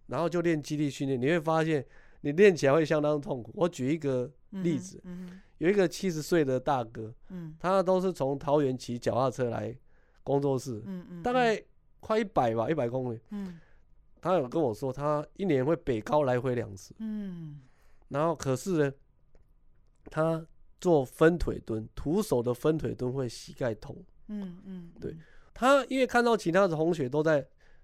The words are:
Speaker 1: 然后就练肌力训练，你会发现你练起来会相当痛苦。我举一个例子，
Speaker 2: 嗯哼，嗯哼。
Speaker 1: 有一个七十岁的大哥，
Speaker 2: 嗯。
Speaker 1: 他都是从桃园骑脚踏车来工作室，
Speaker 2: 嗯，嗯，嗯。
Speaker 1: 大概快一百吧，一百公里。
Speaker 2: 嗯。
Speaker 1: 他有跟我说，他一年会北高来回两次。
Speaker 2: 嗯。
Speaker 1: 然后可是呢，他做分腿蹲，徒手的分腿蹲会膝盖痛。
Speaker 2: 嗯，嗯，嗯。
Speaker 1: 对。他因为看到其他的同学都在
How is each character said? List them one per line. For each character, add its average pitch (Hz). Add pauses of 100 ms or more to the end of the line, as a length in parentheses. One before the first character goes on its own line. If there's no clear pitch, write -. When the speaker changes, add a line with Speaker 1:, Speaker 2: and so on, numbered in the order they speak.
Speaker 1:
然 131
后 170
就 170
练 165
肌 151
力 147
训 135
练， 131
你 127
会 170
发 160
现 156 (360)
你 143
练 190
起 147
来 135
会 160
相 151
当 151
痛 131
苦。 107
我 104
举 127
一 170
个 135 (200)
例 175
子， -
Speaker 2:
嗯 180
哼， 185
嗯 180
哼。 180 (180)
Speaker 1:
有 160
一 196
个 190
七 -
十 156
岁 165
的 131
大 131
哥， 113 (180)
Speaker 2:
嗯。 165
Speaker 1:
他 190
都 185
是 185
从 139
桃 143
园 131
骑 120
脚 113
踏 127
车 120
来 110 (480)
工 139
作 139
室， 120
Speaker 2:
嗯， -
嗯， 185
嗯。 170
Speaker 1:
大 247
概 233 (400)
快 220
一 226
百 127
吧， 113
一 165
百 127
公 127
里。 113 (120)
Speaker 2:
嗯。 190 (600)
Speaker 1:
他 180
有 147
跟 151
我 117
说， 131
他 147 (120)
一 190
年 139
会 160
北 120
高 151
来 127
回 127
两 107
次。 -
Speaker 2:
嗯。 180 (480)
Speaker 1:
然 147
后 165
可 170
是 190
呢， 147 (1160)
他 160 (360)
做 160
分 165
腿 -
蹲， 110
徒 180
手 123
的 123
分 156
腿 120
蹲 123
会 131
膝 -
盖 120
痛。 - (320)
Speaker 2:
嗯， 208
嗯， 180
嗯。 180
Speaker 1:
对。 - (380)
他 269
因 262
为 254
看 240
到 233
其 208
他 190
的 160
同 160
学 147
都 147
在 156 (380)